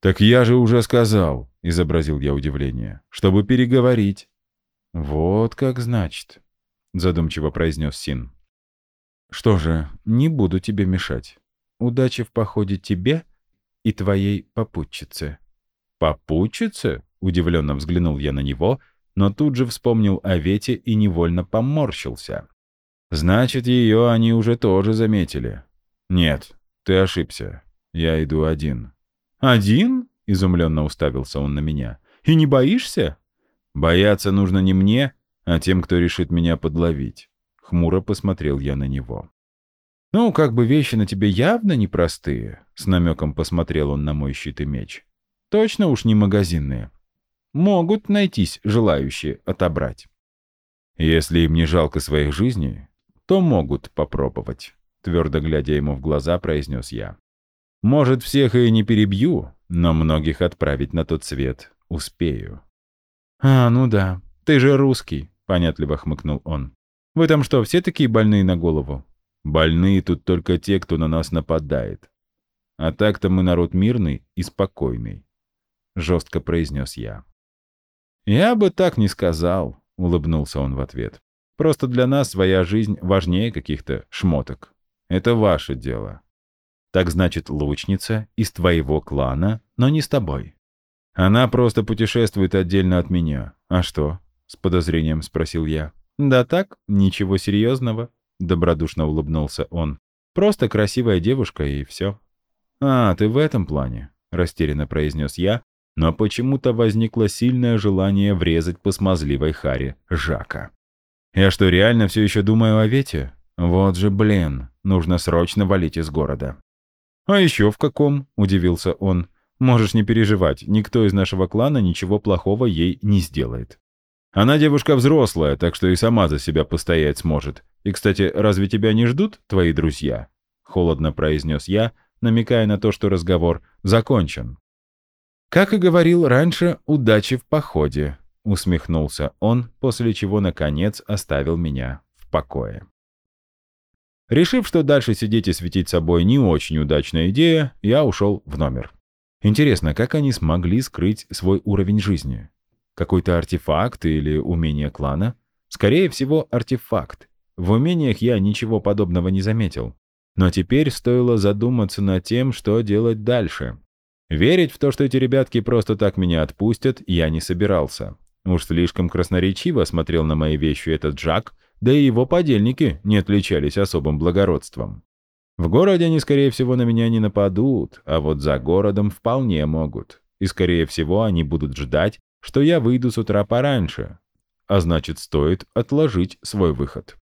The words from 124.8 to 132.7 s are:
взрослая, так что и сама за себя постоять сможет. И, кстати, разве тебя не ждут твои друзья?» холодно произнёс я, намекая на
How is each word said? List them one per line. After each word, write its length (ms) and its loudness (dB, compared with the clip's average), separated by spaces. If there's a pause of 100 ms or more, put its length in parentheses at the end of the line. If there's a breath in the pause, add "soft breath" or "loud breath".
взрослая, 640 2
так 180 -2
что 140 0
и 80 4
сама 320 2
за 100 -2
себя 260 -2
постоять 540 0
сможет. 460 -4 (180)
И, 100 -4
кстати, 420 0
разве 340 2
тебя 240 0
не 140 2
ждут 400 -2
твои 260 2
друзья?» 560 -2 (340)
холодно 500 0
произнёс 540 -2
я, 260 0 (280)
намекая 460 2
на 120 0